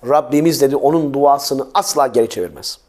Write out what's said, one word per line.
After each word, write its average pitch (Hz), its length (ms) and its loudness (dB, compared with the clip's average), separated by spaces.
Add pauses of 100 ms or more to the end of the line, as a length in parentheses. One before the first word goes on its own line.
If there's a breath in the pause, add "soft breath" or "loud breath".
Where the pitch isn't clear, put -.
Rabbimiz," 147 520 2
dedi, 139 160 2
"onun 147 380 0
duasını 139 600 0
asla 170 320 0
geri 117 220 0
çevirmez." 87 500 -10 (100)